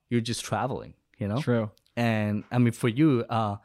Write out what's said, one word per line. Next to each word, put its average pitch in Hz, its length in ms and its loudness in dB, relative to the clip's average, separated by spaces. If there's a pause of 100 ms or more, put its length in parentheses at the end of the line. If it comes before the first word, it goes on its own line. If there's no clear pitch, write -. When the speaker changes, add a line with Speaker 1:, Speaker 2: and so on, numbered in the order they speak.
Speaker 1:
you're 120 120 2
just 117 220 -4
traveling, 110 500 -4 (240)
you 107 100 -2
know? 104 100 0
Speaker 2:
True. 117 340 0 (240)
Speaker 1:
And, 107 560 0
I 123 80 2
mean, 120 120 6
for - 160 -2
you, 123 420 2
uh, 107 360 0